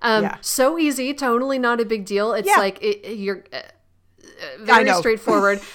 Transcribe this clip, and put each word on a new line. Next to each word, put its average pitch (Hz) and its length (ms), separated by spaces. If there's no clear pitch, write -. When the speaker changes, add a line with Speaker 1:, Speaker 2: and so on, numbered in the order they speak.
Speaker 1:
Um, 220 220
Speaker 2:
Yeah. - 180
Speaker 1:
so 285 360
easy, 277 360
totally 269 440
not 240 220
a 226 60
big 220 180
deal. 208 300
It's 196 140
Speaker 2:
Yeah. 415 100
Speaker 1:
like, 196 240
it, 208 340
you're, 196 360
uh, - 40
uh, - 60
Speaker 2:
I - 20
Speaker 1:
very 226 200
Speaker 2:
know. 190 140
Speaker 1:
straightforward. 202 600